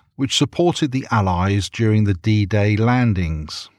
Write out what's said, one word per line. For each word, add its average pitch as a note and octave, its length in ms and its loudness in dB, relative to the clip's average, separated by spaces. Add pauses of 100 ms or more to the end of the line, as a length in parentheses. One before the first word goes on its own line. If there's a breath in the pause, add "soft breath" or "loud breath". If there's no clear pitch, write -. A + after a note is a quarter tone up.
(160)
which C#3 200 -2
supported D3+ 560 0
the C3 180 -6
Allies G2 600 0
during A2 340 2
the G2+ 80 2
D-Day G#2 640 0
landings. G2+ 1040 -2